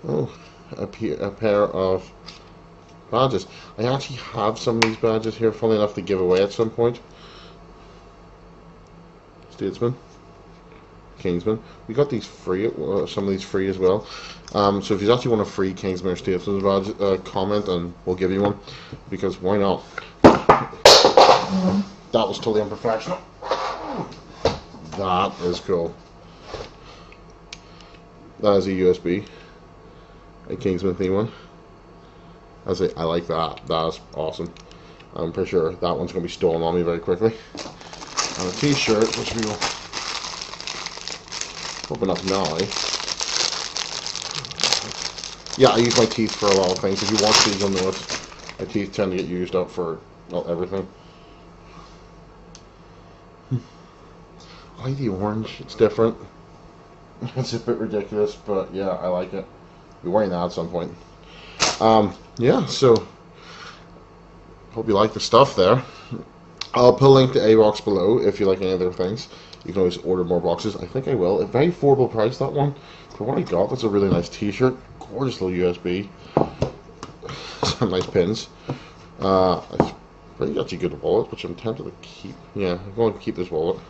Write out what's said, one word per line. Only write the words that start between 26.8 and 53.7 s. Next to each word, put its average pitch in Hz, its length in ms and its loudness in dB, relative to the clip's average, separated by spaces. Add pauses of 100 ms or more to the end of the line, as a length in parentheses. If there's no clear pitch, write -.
That 104 120 4
is 95 140 4
a 95 60 0
U 92 180 4
S 90 80 2
B, 92 260 -2 (1200)
a 95 80 -6
Kingsman 92 380 -2
theme 92 200 0
one. 110 180 -2 (1300)
I 98 80 -2
say 87 220 0
I 82 80 -4
like 85 240 0
that. 80 380 -4
That's 80 340 -2 (140)
awesome. 80 380 -6 (600)
I'm 82 180 -6
pretty 92 180 -4
sure 85 220 2
that 87 240 -2
one's 85 160 -6
gonna 87 120 -6
be 87 60 -8
stolen 82 320 0
on 85 120 0
me 90 80 2
very 85 160 0
quickly. 98 340 0 (1080)
And 92 100 -4
a 92 80 -6
t-shirt, 113 600 2
which 113 180 -6
we 117 80 -2
will 104 160 -4 (2250)
open 95 200 -2
up 87 140 -2
now. 95 200 0 (3000)
Yeah, 123 140 8
I 110 80 2
use 120 180 2
my 117 100 6
teeth 110 280 -2
for 104 140 -2
a 98 60 4
lot 92 180 2
of 90 60 -2
things. 98 240 -2
If 101 80 -4
you 110 140 0
watch 107 200 6
these, 101 160 0
you'll 101 100 0
know 95 180 0
it. - 320 -8 (380)
My 95 80 -6
teeth 98 260 -4
tend 95 200 -2
to 92 40 -2
get 92 100 -2
used 90 280 -6
up 90 160 -2
for, 82 300 -6 (280)
well, 87 220 -6
everything. 90 360 -4 (2750)
I - 1300 -14